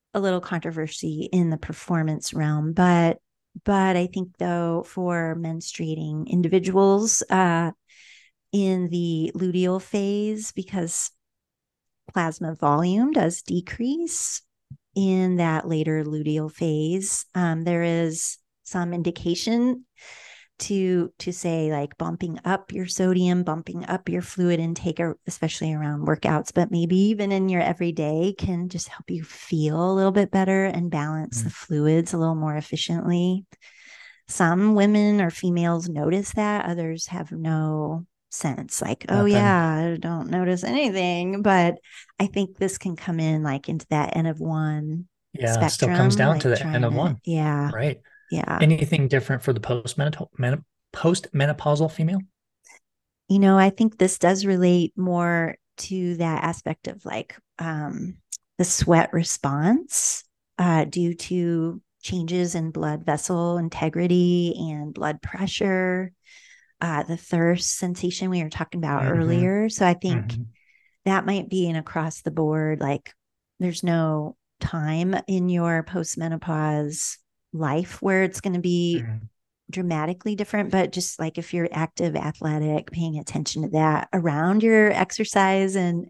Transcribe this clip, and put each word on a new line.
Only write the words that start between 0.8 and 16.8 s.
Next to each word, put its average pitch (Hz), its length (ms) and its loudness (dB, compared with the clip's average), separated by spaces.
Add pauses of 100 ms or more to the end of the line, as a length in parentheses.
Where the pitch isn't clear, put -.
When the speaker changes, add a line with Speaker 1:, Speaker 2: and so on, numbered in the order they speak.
Speaker 1:
in 175 180 4
the 160 80 -2
performance 156 760 -4
realm, 151 400 0
but, 170 460 4 (460)
but 190 320 2
I 180 100 2
think, 180 320 -8
though, 170 480 -2
for 170 520 -2
menstruating 160 880 -6
individuals, 190 1000 4
uh, 170 420 2 (800)
in 190 380 2
the 170 440 0
luteal 180 480 0
phase, 208 680 -4
because 185 580 -6 (1000)
plasma 165 420 -4
volume 180 580 2
does 180 300 0
decrease 254 1000 -6 (520)
in 185 420 2
that 165 320 0
later 156 360 0
luteal 151 480 -2
phase, 165 840 -2